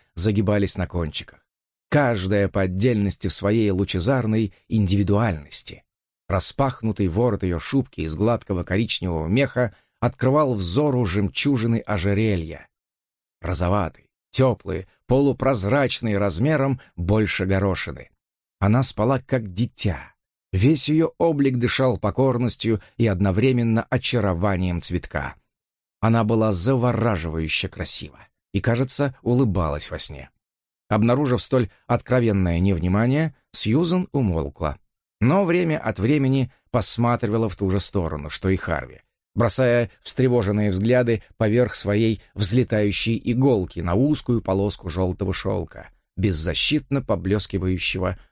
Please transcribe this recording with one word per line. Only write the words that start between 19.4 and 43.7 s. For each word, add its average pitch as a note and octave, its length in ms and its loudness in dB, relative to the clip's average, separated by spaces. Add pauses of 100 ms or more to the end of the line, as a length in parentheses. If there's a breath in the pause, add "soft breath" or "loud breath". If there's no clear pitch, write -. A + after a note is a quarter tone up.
дитя. F#2+ 640 -4 (380)
Весь C3 360 4
ее D#3 300 2
облик C#3+ 400 2
дышал A#2+ 380 2
покорностью A#2 840 0 (160 loud breath)
и A#2 100 2
одновременно A2+ 840 2
очарованием F#2 960 0
цветка. D#2 540 -6 (640)
Она A2+ 240 2
была A2 260 2
завораживающе G2 1160 -2
красива - 500 -6 (340)
и, G2 80 -2
кажется, B2+ 600 0
улыбалась F#2 720 0
во D#2 60 -6
сне. C2+ 320 -8 (580)
Обнаружив A#2+ 540 2
столь B2 280 0 (160 soft breath)
откровенное G#2+ 720 0
невнимание, G2+ 760 0 (180 soft breath)
Сьюзен E3 600 0
умолкла, D#2+ 640 -2 (420)
но F3 240 4
время E3 340 0
от A2 200 -6
времени C3 540 0 (180 soft breath)
посматривала A2+ 800 0
в F#2 80 -10
ту F#2+ 140 -2
же G2 100 2
сторону, D#2+ 500 -4
что - 180 -4
и F#2+ 80 4
Харви, C2 440 -6 (340)
бросая A#2+ 560 2 (120)
встревоженные G#2+ 680 0
взгляды A2+ 520 2 (140 soft breath)
поверх A2+ 380 2
своей G#2+ 460 0 (140 soft breath)
взлетающей G#2+ 880 0
иголки A#2+ 560 0